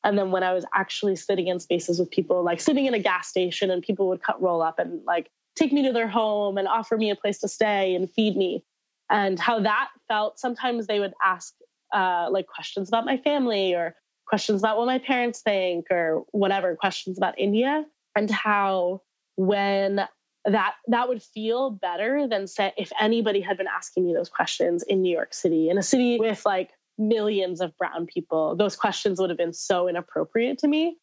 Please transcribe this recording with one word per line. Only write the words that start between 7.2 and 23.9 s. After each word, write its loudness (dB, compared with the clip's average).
to -4
stay 0
and -2
feed 2
me, 0
and 2
how 2
that 0
felt. -2
Sometimes -4
they 0
would -2
ask, -2
uh, 2
like, 0
questions -10
about 0
my 0
family 2
or -2
questions 0
about 0
what 0
my 0
parents -2
think 0
or 0
whatever, 2
questions -4
about 0
India, 2
and 0
how 0
when 2
that, 2
that 2
would -2
feel -2
better -2
than, -2
say, -2
if -6
anybody 2
had -2
been -4
asking -2